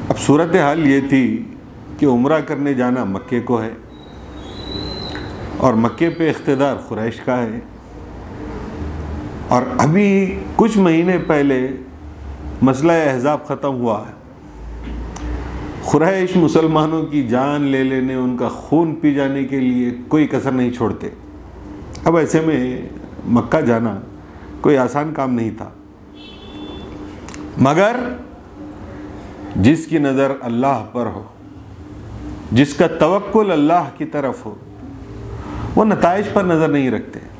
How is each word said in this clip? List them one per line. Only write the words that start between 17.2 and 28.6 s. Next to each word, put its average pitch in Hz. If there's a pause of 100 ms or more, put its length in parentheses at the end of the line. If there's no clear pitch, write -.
जान 139
ले 135
लेने, 131
उनका 127
खून 160
पी 147
जाने 139
के 131
लिए 123 (200)
कोई 151
कसर 131
नहीं 127
छोड़ते। - (920)
अब 165
ऐसे 156
में 127 (400)
मक्का 120
जाना 113 (640)
कोई 147
आसान 143
काम 135
नहीं 113
था, 107 (1900)
मगर 214 (1300)